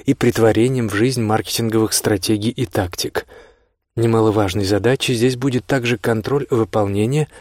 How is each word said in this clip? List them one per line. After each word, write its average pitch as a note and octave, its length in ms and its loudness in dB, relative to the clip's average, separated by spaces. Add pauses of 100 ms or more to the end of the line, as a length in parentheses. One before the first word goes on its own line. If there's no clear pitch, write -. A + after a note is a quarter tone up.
и C3+ 100 2
претворением A2+ 760 2
в G2 60 -4
жизнь B2 260 0
маркетинговых G#2+ 720 0
стратегий G#2+ 560 -2
и B2 160 -4
тактик. - 640 -6 (680)
Немаловажной A2 680 2
задачей G#2 480 0
здесь B2 220 0
будет B2+ 320 -4
также A#2+ 320 -2
контроль A#2 500 -2
выполнения A2 760 0 (140)